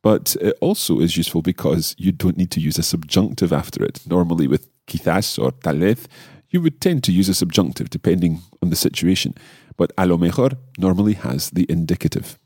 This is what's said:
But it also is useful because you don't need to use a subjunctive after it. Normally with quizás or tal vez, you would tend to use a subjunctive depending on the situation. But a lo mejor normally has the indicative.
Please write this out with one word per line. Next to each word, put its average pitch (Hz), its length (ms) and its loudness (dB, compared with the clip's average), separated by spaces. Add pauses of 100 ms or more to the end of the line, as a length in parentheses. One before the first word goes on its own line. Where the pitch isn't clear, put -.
But - 400 2
it 95 180 0
also 165 400 0
is 82 160 2
useful 82 260 0
because 78 560 -2
you 92 140 0
don't 87 240 0
need 90 160 -2
to - 80 -2
use 76 180 -2
a 85 60 -2
subjunctive 85 720 -2
after - 320 -4
it. - 200 -8
Normally 85 440 0
with - 180 0 (180)
quizás - 540 -2
or 65 140 0
tal 73 240 -4
vez, 101 320 0 (400)
you 175 120 0
would 160 200 -2
tend 151 220 2
to - 100 0
use 95 160 4
a 95 40 0
subjunctive 87 560 0
depending 85 520 0 (200)
on 92 80 0
the 82 60 0
situation. - 580 0 (440)
But - 200 0
a 95 80 2
lo 87 120 4
mejor 123 400 2 (200)
normally 95 360 2
has - 380 -6
the 90 180 0
indicative. - 760 -2